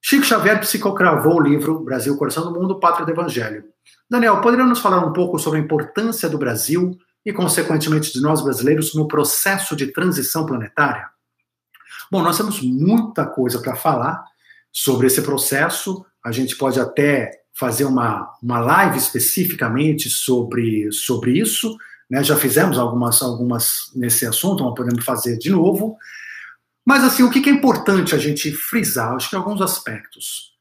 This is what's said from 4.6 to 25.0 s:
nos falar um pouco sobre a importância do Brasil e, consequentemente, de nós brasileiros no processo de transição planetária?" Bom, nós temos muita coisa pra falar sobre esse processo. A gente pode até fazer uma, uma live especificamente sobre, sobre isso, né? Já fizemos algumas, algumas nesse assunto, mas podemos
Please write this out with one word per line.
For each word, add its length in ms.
nos 140
falar 240
um 100
pouco 240
sobre 200
a 40
importância 680
do 80
Brasil 580
e, 60
consequentemente, 800
de 100
nós 180
brasileiros 540
no 140
processo 680
de 140
transição 580
planetária?" 640
Bom, 120
nós 140
temos 260
muita 640
coisa 320
pra 160
falar 500
sobre 380
esse 140
processo. 840
A 80
gente 240
pode 220
até 640
fazer 300
uma, 460
uma 180
live 380
especificamente 1120
sobre, 800
sobre 460
isso, 380
né? 120
Já 140
fizemos 420
algumas, 440
algumas 720
nesse 320
assunto, 380
mas 100
podemos 300